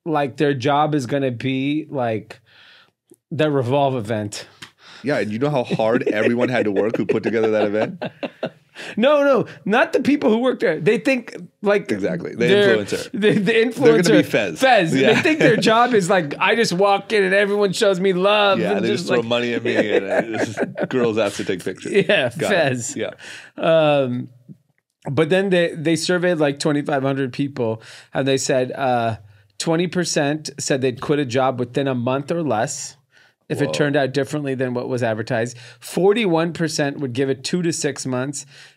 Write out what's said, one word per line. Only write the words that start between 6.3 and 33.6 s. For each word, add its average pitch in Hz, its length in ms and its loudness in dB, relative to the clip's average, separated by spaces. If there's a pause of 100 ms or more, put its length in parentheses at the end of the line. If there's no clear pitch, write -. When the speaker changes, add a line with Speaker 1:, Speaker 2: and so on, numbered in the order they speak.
Speaker 2:
had 113 160 0
to 104 60 0
work 101 260 0
who 113 80 -2
put 113 160 -2
together 110 300 0
that 107 160 2
event? 110 360 -2 (920)
Speaker 1:
No, 285 280 4
no, 262 220 4 (200)
not 254 260 2
the - 80 2
people 277 300 2
who 220 80 4
work 247 240 0
there. 160 180 0
They 208 200 2
think, 254 360 -2 (260)
like, 202 300 0
Speaker 2:
Exactly. 101 400 -4
The - 60 -12 (100)
Speaker 1:
they're 202 300 6
Speaker 2:
influencer. - 340 -4
Speaker 1:
the, 208 260 2
the 208 140 2
influencer. 226 320 2
Speaker 2:
They're 151 200 8
gonna 190 160 6
be - 40 2
Fez. 101 360 -2
Speaker 1:
Fez. 214 340 4
They 135 80 2
Speaker 2:
Yeah. 135 200 6
Speaker 1:
think 311 180 2
their 247 180 6
job 226 360 4
is, 190 160 2
like, 180 300 2
"I 196 160 2
just 226 160 0
walk 196 400 2
in 208 120 2
and 190 100 2
everyone 202 400 2
shows 196 260 2
me 190 140 2
love." 202 460 2
Speaker 2:
Yeah, - 180 -2
Speaker 1:
and - 80 -2
Speaker 2:
they - 40 0
just - 140 -2
Speaker 1:
just, - 60 -8
Speaker 2:
throw - 80 2
Speaker 1:
like, 117 100 0
Speaker 2:
money 120 260 0
at 117 120 -4
me 113 100 0
and, 101 300 0
uh, - 160 0
Speaker 1:
<laughs> - 240 -4
Speaker 2:
just 110 140 -10 (280)
girls 120 300 0
ask 101 200 0
to 107 60 -8
take 92 200 -4
pictures. 95 280 -8
Speaker 1:
Yeah, 185 460 0
Speaker 2:
Got 196 160 -2
it. - 20 2
Speaker 1:
Fez. 131 400 -2
Speaker 2:
Yeah. 107 160 -6 (460)
Speaker 1:
Um, 143 720 2 (800)
but 151 180 2
then 190 200 2
they, 175 260 2
they 160 220 0
surveyed, 180 400 0
like, 143 220 0
twenty-five 143 440 -2
hundred 135 300 -2
people, 127 480 -4 (320)
and 143 120 -2
they 135 120 2
said, 131 340 -2
uh, 120 460 -2 (400)
twenty 165 300 -2
percent 156 720 -2
said 143 240 -2
they'd 127 200 -2
quit 147 180 0
a 147 60 -2
job 127 340 0
within 127 280 -2
a 131 80 -2
month 131 360 -2
or 170 120 -2
less 123 520 -4 (540)
if 135 120 -2